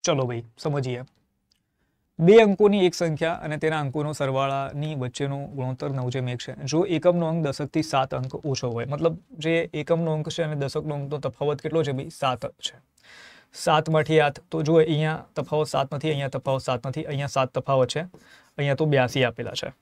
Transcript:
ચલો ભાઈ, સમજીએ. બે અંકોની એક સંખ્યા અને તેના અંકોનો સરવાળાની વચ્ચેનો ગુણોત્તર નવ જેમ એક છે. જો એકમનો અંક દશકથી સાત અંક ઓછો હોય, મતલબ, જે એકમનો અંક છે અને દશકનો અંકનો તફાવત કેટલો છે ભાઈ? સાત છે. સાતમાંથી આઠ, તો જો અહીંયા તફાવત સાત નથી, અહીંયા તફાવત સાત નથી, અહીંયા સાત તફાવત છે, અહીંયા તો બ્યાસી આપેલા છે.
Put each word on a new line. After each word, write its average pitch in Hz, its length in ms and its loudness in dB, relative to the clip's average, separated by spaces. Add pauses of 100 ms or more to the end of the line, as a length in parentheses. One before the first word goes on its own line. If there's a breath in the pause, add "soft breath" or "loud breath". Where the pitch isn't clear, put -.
(100)
ચલો 135 180 2
ભાઈ, 117 160 -6 (220)
સમજીએ. 127 360 -2 (1160)
બે 175 240 8
અંકોની 208 440 4
એક 165 80 2
સંખ્યા 165 500 -2
અને 151 180 -6
તેના 156 220 0
અંકોનો 147 340 -2
સરવાળાની 139 840 -2
વચ્ચેનો 139 360 -6 (180)
ગુણોત્તર 131 400 -6
નવ 127 180 -4
જેમ 127 180 -4
એક 120 120 -8
છે. 135 80 -12 (200)
જો 160 80 2 (160)
એકમનો 170 360 4
અંક 170 140 -2
દશકથી 147 460 -2
સાત 139 260 0
અંક 127 160 -8 (160)
ઓછો 127 240 -2
હોય, 117 180 -4
મતલબ, 160 220 0 (300)
જે 165 100 2 (280)
એકમનો 165 340 0
અંક 156 180 -4
છે 170 100 -2
અને 151 180 -4
દશકનો 151 360 -4
અંકનો 143 280 -6
તફાવત 147 380 -2
કેટલો 156 220 0
છે 139 120 -2
ભાઈ? 139 120 -8 (100)
સાત 127 240 -2 (220)
છે. - 80 -8 (920 loud breath)
સાતમાંથી 156 600 4
આઠ, - 240 -4
તો 160 160 -4
જો 160 160 4
અહીંયા 156 420 0 (120)
તફાવત 151 380 -2
સાત 139 220 0
નથી, 156 160 -2
અહીંયા 139 240 -4
તફાવત 135 320 -2
સાત 127 220 -4
નથી, 156 200 -6
અહીંયા 143 260 -4
સાત 131 200 2
તફાવત 135 380 2
છે, 151 80 -2 (560 loud breath)
અહીંયા 143 240 0
તો 156 100 4
બ્યાસી 127 360 4
આપેલા 113 340 -8
છે. 131 200 -8